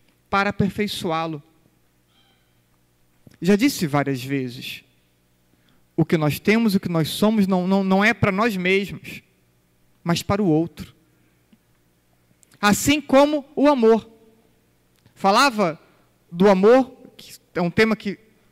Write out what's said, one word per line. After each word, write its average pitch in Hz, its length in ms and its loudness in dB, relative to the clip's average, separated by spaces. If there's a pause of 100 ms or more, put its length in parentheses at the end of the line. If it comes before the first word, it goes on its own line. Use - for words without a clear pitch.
(300)
para 196 220 -2
aperfeiçoá-lo. 165 920 -4 (2000)
Já 185 140 2
disse 202 320 -2
várias 139 360 -2
vezes: 131 600 -8 (1120)
o 160 100 0
que 175 120 -2
nós 151 220 -2
temos, 214 360 0
o 196 40 2
que - 100 -10
nós 165 200 -2
somos, 208 380 0
não, 180 200 -2
não, 190 160 0
não 190 220 0
é 233 80 2
para 208 180 -2
nós 208 240 -2
mesmos, 185 680 -4 (800)
mas 170 180 -4
para 202 220 -4
o 196 40 0
outro. 165 460 -2 (1700)
Assim 285 400 0
como 285 420 2 (120)
o 269 120 2
amor. 226 400 4 (1080)
Falava 208 680 0 (500)
do 180 180 4
amor, 226 420 4 (240)
que - 200 -20 (180)
é 160 80 -4
um 175 80 -2
tema 220 260 0
que 202 240 -10 (320)